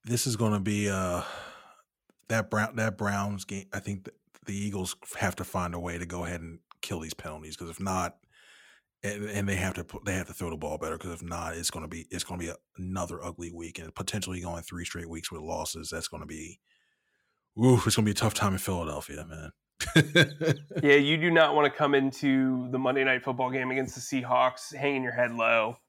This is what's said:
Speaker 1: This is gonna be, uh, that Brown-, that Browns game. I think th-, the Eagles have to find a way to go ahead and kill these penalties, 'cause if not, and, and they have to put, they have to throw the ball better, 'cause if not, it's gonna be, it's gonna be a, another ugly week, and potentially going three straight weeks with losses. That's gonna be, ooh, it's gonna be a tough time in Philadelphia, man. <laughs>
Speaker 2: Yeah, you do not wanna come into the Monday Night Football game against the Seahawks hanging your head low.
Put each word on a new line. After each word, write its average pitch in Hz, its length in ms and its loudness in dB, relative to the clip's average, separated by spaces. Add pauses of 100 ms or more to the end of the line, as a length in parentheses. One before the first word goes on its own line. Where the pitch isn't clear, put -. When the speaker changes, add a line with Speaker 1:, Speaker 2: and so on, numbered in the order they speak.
Speaker 1:
This 120 220 0
is 117 80 0
gonna 104 240 2
be, 104 300 0
uh, 92 340 0 (1040)
that 110 220 0
Brown-, 107 260 0
that 110 220 -2
Browns 101 480 -2
game. 98 280 -10
I 98 60 -6
think 98 260 -8
th-, - 100 -16 (300)
the 98 100 -6
Eagles 101 400 -4 (220)
have 98 200 0
to 87 60 -6
find 87 300 -4
a 85 60 -6
way 87 180 -6
to 87 80 -6
go 87 200 -6
ahead 85 160 -6
and 82 180 -14 (220)
kill 90 180 -6
these 78 140 -10
penalties, 78 420 -12
'cause 85 140 -12
if 80 100 -14
not, 92 380 -2 (840)
and, 104 260 -6
and 101 180 -2
they 98 80 0
have 92 200 -2
to 87 100 -8
put, - 200 -14
they 92 100 -2
have 90 120 -4
to - 60 -16
throw 87 160 -8
the 80 80 -6
ball 76 200 -6
better, 80 200 -6
'cause 87 140 -10
if 82 120 -10
not, 82 320 -8
it's 82 160 -4
gonna 80 160 -10
be, 82 240 -12
it's 90 140 -6
gonna 90 140 -10
be 85 100 -6
a, 87 60 -10 (220)
another 90 460 -6
ugly 85 280 -10
week, 82 280 -12
and 80 160 -14
potentially 95 460 -6
going 85 220 -6
three 87 220 -10
straight 82 240 -10
weeks 80 220 -8
with 80 100 -12
losses. 82 480 -6
That's 80 200 -8
gonna 76 160 -10
be, 80 340 -14 (1000)
ooh, 120 280 8
it's 110 100 4
gonna 110 100 4
be 104 60 4
a 101 40 0
tough - 180 2
time 101 200 2
in 92 60 0
Philadelphia, 78 680 -6
man. 78 260 -12 (440)
<laughs> 160 600 6 (280)
Speaker 2:
Yeah, 143 120 12
you 147 220 8
do 170 140 4
not 160 240 8
wanna 147 140 6
come 143 260 2
into 131 760 2
the 127 80 0
Monday 131 260 2
Night 127 180 2
Football 127 280 -2
game 131 200 -2
against 131 240 -2
the 127 60 -12
Seahawks 127 720 0
hanging 139 280 0
your 120 100 -2
head 123 180 2
low. 117 460 2 (120)